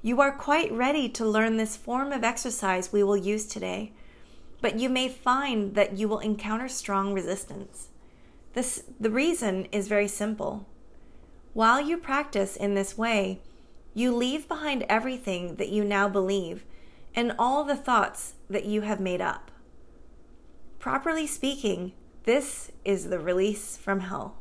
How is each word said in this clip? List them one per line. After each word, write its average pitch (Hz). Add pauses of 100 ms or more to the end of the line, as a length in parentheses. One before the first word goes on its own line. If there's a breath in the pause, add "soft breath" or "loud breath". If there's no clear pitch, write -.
You 240
are 277
quite 302
ready 254
to 226
learn 220
this 220
form 269
of 233
exercise 202
we 208
will 202
use 208
today, 190 (720 loud breath)
but 220
you 254
may 254
find 254
that 196
you 214
will 214
encounter 214
strong 196
resistance. - (680 soft breath)
This, - (140)
the 220
reason 247
is 208
very 208
simple. 208 (880 soft breath)
While 233
you 330
practice 277
in 202
this 196
way, 202 (500 soft breath)
you 240
leave 254
behind 302
everything 220
that 196
you 208
now 202
believe 190 (500 loud breath)
and 240
all 269
the 277
thoughts - (120)
that 196
you 208
have 208
made 180
up. - (1300)
Properly 302
speaking, 220 (300)
this - (140)
is 180
the 180
release 185
from 196
hell. 185